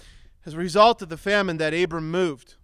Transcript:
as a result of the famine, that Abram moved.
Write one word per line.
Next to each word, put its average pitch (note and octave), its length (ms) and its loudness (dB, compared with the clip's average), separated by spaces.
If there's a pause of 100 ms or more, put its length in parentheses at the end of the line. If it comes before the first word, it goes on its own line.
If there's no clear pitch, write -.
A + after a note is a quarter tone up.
(460)
as - 80 -12
a D#3+ 40 -10
result G3+ 440 4
of F3+ 60 -12
the D#3+ 100 -12
famine, G3 400 -2
that D#3 160 -2
Abram E3 360 -4
moved. E3 540 -4